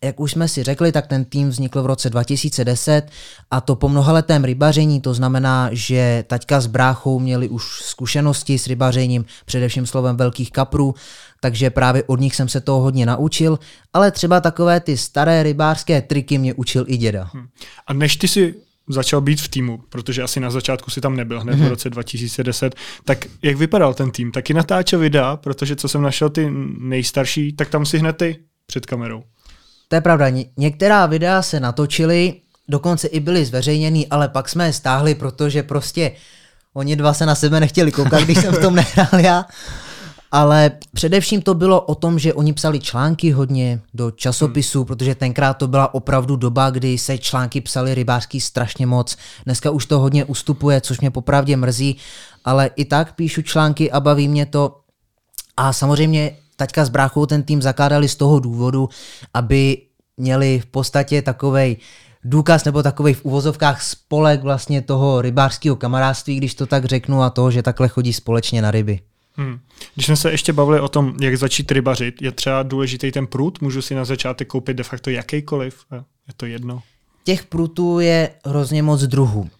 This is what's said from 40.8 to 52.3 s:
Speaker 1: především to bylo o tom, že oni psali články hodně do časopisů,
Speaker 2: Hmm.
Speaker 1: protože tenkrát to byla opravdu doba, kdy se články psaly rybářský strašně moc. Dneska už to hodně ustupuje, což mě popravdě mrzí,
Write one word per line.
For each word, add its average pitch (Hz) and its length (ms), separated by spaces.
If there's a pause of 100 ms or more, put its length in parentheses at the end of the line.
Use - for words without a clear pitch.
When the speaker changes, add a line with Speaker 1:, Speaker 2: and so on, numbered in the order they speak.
Speaker 1:
především 180 480
to 190 120
bylo 180 260
o 151 140
tom, 170 240
že 147 160
oni 151 180
psali 147 280
články 156 500
hodně 131 500 (140)
do 117 160
časopisů, 135 680
Speaker 2:
Hmm. 127 80
Speaker 1:
protože 127 280
tenkrát 135 400
to 135 140
byla 135 260
opravdu 135 420
doba, 123 340
kdy 127 280
se 135 200
články 127 420
psaly 131 340
rybářský 123 460
strašně 120 460
moc. 123 300 (280)
Dneska 127 260
už 147 160
to 147 120
hodně 135 260
ustupuje, 143 560
což 123 200
mě 135 100
popravdě 139 460
mrzí, 127 400 (480)